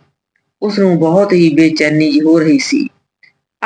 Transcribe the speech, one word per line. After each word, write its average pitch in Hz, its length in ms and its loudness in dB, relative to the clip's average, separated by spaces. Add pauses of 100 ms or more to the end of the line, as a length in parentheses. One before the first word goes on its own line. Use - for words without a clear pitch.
(640)
ਉਸ 208 160 -4
ਨੂੰ 185 200 0
ਬਹੁਤ 180 340 0
ਹੀ 170 220 2
ਬੇਚੈਨੀ 156 560 0
ਜਿਹੀ 143 100 0
ਹੋ 160 180 2
ਰਹੀ 156 200 0
ਸੀ। - 300 -4 (760)